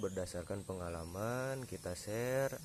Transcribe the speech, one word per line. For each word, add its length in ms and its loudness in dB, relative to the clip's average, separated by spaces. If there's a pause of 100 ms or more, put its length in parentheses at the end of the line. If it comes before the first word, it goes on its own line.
berdasarkan 640 0
pengalaman, 1040 0
kita 240 -2
share 560 2 (160)